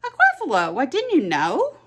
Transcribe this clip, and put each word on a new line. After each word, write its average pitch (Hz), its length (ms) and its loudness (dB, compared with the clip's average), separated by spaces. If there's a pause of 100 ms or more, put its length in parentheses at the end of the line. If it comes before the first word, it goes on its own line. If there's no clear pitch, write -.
A 494 40 -8
gruffalo? 403 640 0
What, 247 180 -2
didn't 453 200 -4
you 359 180 4
know? 175 460 -2 (120)